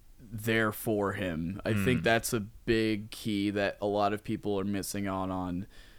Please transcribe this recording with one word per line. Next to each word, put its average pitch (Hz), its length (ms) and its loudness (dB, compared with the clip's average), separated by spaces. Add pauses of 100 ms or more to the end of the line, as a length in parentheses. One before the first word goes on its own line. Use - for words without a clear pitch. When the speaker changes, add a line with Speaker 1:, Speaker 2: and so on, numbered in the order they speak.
(200)
Speaker 1:
there 113 520 0
for 101 400 0
him. 92 520 -2
I 110 80 2
think 110 280 4
Speaker 2:
Mm. 80 40 -4
Speaker 1:
that's 113 280 4
a 120 80 2
big 110 680 0
key 101 400 0
that 101 300 0
a 101 60 0
lot 104 260 4
of 104 120 -4
people 104 360 -2
are 95 40 -2
missing 101 420 -2
out 95 240 -2
on. 92 360 -2 (320)